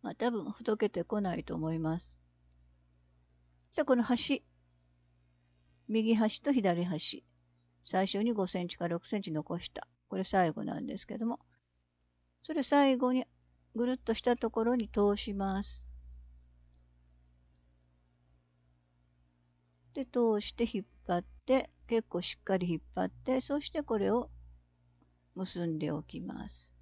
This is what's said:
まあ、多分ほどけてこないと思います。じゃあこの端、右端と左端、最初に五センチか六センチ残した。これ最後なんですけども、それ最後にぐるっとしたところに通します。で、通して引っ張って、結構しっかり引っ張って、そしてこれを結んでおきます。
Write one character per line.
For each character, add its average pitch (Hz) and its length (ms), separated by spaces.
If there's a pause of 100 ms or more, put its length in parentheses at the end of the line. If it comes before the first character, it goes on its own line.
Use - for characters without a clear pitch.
ま 208 60
あ、 - 20
多 233 160
分 220 140
ほ - 180
ど 214 140
け 214 120
て 175 140
こ 214 180
な 180 160
い 175 60
と 170 140
思 160 160
い 165 80
ま 160 180
す。 - 180 (1600)
じ - 80
ゃ - 20
あ - 20
こ 269 120
の 240 80
端、 - 400 (1400)
右 220 260
端 220 240
と 285 140
左 185 320
端、 175 400 (600)
最 190 220
初 202 160
に 233 100
五 202 140
セ 180 160
ン 175 60
チ - 100
か 175 80
六 170 180
セ 214 140
ン 196 40
チ 175 100
残 151 260
し - 140
た。 - 160 (200)
こ 196 80
れ 190 60
最 180 300
後 - 100
な - 180
ん - 60
で 147 100
す - 120
け 208 100
ど 220 80
も、 240 140 (1000)
そ - 140
れ 302 80
最 277 340
後 254 160
に 254 120 (500)
ぐ 233 120
る 254 80
っ - 40
と - 160
し - 80
た 240 140
と 226 160
こ 226 120
ろ 247 120
に 220 120
通 202 280
し 208 180
ま 196 300
す。 - 200 (4000)
で、 269 120
通 226 340
し - 140
て 233 160
引 196 120
っ - 20 (240)
張 - 100
っ - 60 (220)
て、 262 240 (160)
結 226 220
構 175 120
し - 200
っ - 40
か 190 120
り 180 120
引 160 100
っ - 40 (120)
張 185 100
っ 185 40
て、 254 320
そ 285 200
し - 100
て 311 120
こ 226 160
れ 196 120
を 226 200 (1040)
結 185 320
ん 160 120
で 151 120
お 151 120
き - 180
ま - 280
す。 - 320